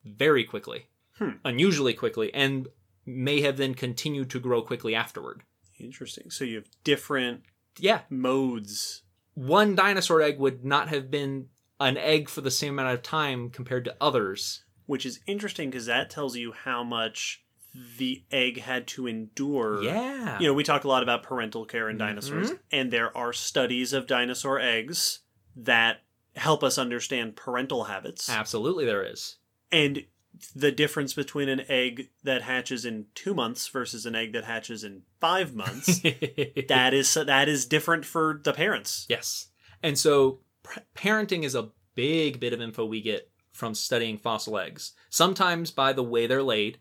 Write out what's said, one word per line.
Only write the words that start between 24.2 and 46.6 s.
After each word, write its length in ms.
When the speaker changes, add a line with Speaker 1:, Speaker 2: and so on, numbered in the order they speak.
Speaker 2:
eggs 600
that 460
help 260
us 160
understand 580
parental 480
habits. 440
Speaker 1:
Absolutely 560
there 180
is. 340
Speaker 2:
And 320
the 180
difference 420
between 340
an 200
egg 420
that 200
hatches 440
in 280
two 200
months 340
versus 380
an 80
egg 180
that 120
hatches 400
in 180
five 340
months, 460
Speaker 1:
<laughs> 680
Speaker 2:
that 260
is, 200
that 340
is 180
different 400
for 360
the 100
parents. 580
Speaker 1:
Yes. 380
And 160
so 420
p-, 180
parenting 480
is 100
a 160
big 460
bit 140
of 80
info 240
we 160
get 280
from 240
studying 420
fossil 420
eggs, 340
sometimes 600
by 220
the 100
way 240
they're 160
laid. 380